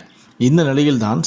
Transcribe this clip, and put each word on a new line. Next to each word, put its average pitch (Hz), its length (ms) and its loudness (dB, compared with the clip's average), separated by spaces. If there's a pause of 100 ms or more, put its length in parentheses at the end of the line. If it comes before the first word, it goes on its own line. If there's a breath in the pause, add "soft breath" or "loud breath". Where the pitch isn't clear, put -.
(380 soft breath)
இந்த 151 260 2
நிலையில்தான் 139 640 0